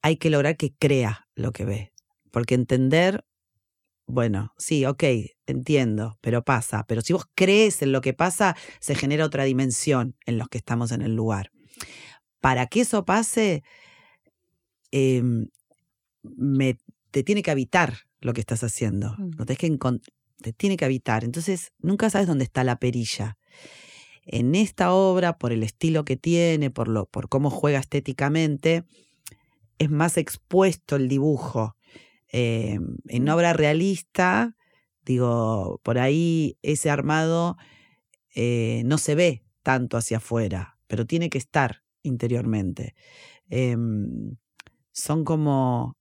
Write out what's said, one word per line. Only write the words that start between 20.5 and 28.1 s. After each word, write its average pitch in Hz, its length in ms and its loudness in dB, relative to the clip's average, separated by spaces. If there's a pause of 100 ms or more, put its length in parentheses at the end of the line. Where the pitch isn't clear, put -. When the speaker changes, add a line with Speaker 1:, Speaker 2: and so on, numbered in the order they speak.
Speaker 1:
tiene 196 240 0
que 151 80 0
habitar. 127 380 -2
Entonces, 165 560 -6
nunca 208 300 0
sabes 196 180 2
dónde 143 160 2
está 127 200 -2
la 123 160 0
perilla. 117 580 -4 (880)
En 120 300 0
esta 190 360 2
obra, 185 460 4
por 120 140 -2
el 110 120 0
estilo 156 400 0
que 131 140 -2
tiene, 165 540 2
por 120 160 -4
lo, 107 180 -2
por 107 240 -8
cómo 139 200 2
juega 147 300 0
estéticamente, 147 1040 0 (920)